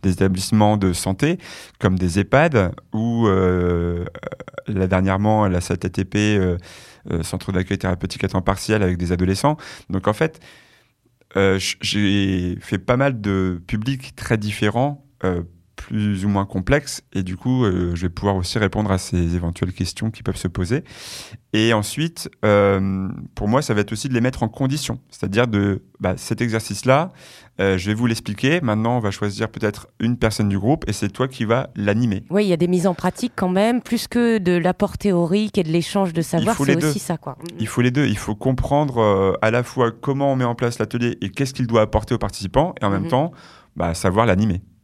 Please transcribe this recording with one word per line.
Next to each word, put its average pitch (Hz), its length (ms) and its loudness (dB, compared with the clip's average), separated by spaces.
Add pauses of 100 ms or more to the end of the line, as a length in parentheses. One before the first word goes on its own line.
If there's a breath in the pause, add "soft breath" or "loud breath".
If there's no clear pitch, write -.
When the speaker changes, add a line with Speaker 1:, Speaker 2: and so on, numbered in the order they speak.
Speaker 1:
des 95 100 2
établissements 95 640 4
de 98 160 2
santé, - 460 0 (400 loud breath)
comme 92 200 2
des 87 200 0
ehpad, 120 520 4 (220)
ou, 117 340 0
euh, 90 800 2 (640)
là, 95 220 0
dernièrement, 98 600 4
la 87 140 0
C - 120 -2
T 92 140 -4
T 95 160 -2
P, 104 320 2
euh, 90 220 2 (520 loud breath)
euh, 82 120 -2
Centre 92 280 -6
d'accueil 92 280 -2
thérapeutique 92 440 -4
à 95 60 -2
temps 92 140 -2
partiel 104 400 0
avec 90 160 0
des 87 140 -2
adolescents. 95 440 2 (320 loud breath)
Donc, 95 180 -2
en 107 60 2
fait, - 260 -2 (1000 loud breath)
euh, 98 200 4
j-, - 220 -4
j'ai 98 800 0
fait - 180 -4
pas 123 200 0
mal 131 240 0
de 95 440 0
publics 131 500 -6
très - 200 -2
différents, 107 680 -2 (180)
euh, 87 200 0 (320)
plus 104 480 -2
ou 104 40 2
moins 98 180 2
complexes, 123 560 -2 (100)
et 95 100 -2
du 92 140 -6
coup, 127 280 0
euh, 92 300 2
je 85 80 -4
vais 92 60 0
pouvoir 98 280 0
aussi 92 220 -2
répondre 101 320 0
à 92 80 2
ces 87 380 0
éventuelles 87 360 -4
questions - 380 -4
qui - 120 -14
peuvent - 140 -4
se - 120 -4
poser. 95 360 -2 (680 loud breath)
Et 113 220 4
ensuite, 143 560 -4 (140)
euh, 98 640 4 (260)
pour 107 120 -6
moi, 120 160 2
ça - 100 -2
va 104 100 2
être 104 100 -2
aussi 113 160 -6
de 127 60 -2
les 117 80 2
mettre 127 200 0
en 113 60 0
condition, 131 520 -4 (100)
c'est-à-dire 104 360 0
de, 101 380 0 (160)
bah, 95 160 0
cet - 240 -6
exercice-là, 120 720 0 (480 loud breath)
euh, 95 180 4
je 92 80 -4
vais 107 80 2
vous 117 120 0
l'expliquer. 117 560 0
Maintenant, 113 340 0
on 123 40 0
va 107 100 -2
choisir 104 400 -4
peut-être 104 380 -4 (120)
une 120 160 0
personne 107 320 0
du 98 100 2
groupe, 123 300 0
et 107 40 -2
c'est 104 180 -2
toi 131 180 -2
qui 131 160 -4
vas 117 320 0
l'animer. 104 540 0
Speaker 2:
Oui, 208 160 2
il - 20 0
y 180 60 4
a - 20 -2
des 175 120 0
mises 180 180 2
en 180 80 2
pratique - 420 -4
quand 185 140 0
même, 220 300 2
plus - 280 -4
que 233 300 2
de 180 140 2
l'apport 170 440 0
théorique 190 600 2
et 185 40 2
de 160 80 -2
l'échange 170 440 0
de 165 60 0
Speaker 1:
Il 160 40 0
Speaker 2:
savoir, - 320 0
Speaker 1:
faut - 80 0
Speaker 2:
c'est 139 100 6
Speaker 1:
les 170 60 0
deux. 156 80 2
Speaker 2:
aussi 147 100 0
ça, 165 200 -6
quoi. 135 180 -12 (240)
Speaker 1:
Il 113 80 -4
faut 123 140 0
les 123 80 6
deux. 135 160 2
Il 104 120 0
faut - 160 -4
comprendre, 131 640 0
euh, 98 340 4 (100)
à 110 80 4
la 120 120 0
fois 120 300 0
comment 139 400 -2
on 131 40 0
met 127 80 0
en 120 100 0
place 120 240 -2
l'atelier 120 420 -2
et 95 80 -4
qu'est-ce 135 260 -4
qu'il 127 120 -2
doit 117 160 4
apporter 107 320 0
aux 113 40 -2
participants, 101 600 -2
et - 40 -4
en 101 60 2
même 98 140 -2
Speaker 2:
Mhm. - 40 -6
Speaker 1:
temps, 139 240 0 (440 loud breath)
bah, 85 180 -2
savoir 95 300 2
l'animer. 98 380 2 (220)